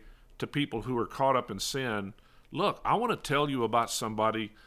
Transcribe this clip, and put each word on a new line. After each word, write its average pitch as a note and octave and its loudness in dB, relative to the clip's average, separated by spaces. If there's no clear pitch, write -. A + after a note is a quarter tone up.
to - -4
people C#3 -2
who B2 -2
are G#2+ 0
caught C3+ 4
up A#2+ 0
in G2 -6
sin, G#2+ -2
"Look, E3 -2
I C3 4
wanna G#3+ 2
tell D3 0
you B2+ 0
about A2+ 2
somebody A2 0